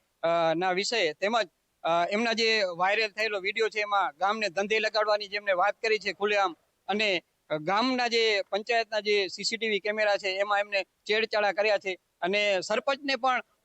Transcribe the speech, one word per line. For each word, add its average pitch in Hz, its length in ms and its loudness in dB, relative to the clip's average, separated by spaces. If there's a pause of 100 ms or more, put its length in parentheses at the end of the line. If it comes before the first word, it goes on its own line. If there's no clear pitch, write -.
(220)
અ, 165 320 2
ના 185 180 0
વિષયે 190 400 0
તેમજ, 208 360 0 (340)
અ, 170 280 2
એમના 226 220 0
જે 220 300 2
વાયરલ 190 460 0
થયેલો 214 320 -2
વીડિયો 208 280 0
છે, 214 120 -4
એમાં 202 380 0
ગામને 208 300 0
ધંધે 196 300 0
લગાડવાની 208 500 0
જે 196 80 -6
એમને 208 160 -2
વાત 190 220 2
કરી 220 240 0
છે 190 140 -4
ખુલ્લેઆમ, 196 440 0 (320)
અને 202 340 0 (380)
ગામના 240 480 0
જે 220 340 2
પંચાયતના 220 580 -2
જે 202 280 0
સી 202 160 -10
સી 226 120 -4
ટી 226 120 -4
વી 202 120 0
કેમેરા 208 360 0
છે, 196 120 -4
એમાં 202 320 0
એમને 202 220 -2
છેડછાડા 208 680 -2
કર્યા 202 260 2
છે 190 200 -6 (220)
અને 196 400 0
સરપંચને 269 560 -2
પણ 247 240 0 (240)